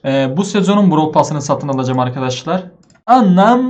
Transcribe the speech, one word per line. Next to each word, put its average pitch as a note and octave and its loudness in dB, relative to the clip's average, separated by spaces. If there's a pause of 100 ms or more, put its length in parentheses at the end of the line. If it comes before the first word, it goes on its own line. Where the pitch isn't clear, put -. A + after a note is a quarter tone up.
e, C3+ -2
bu G3 0
sezonun G3 2
Brawl D#3 0
Pass'ını D3 0
satın C#3+ -4
alacağım C3 -2
arkadaşlar. C3 -4 (400)
Anam, A3 4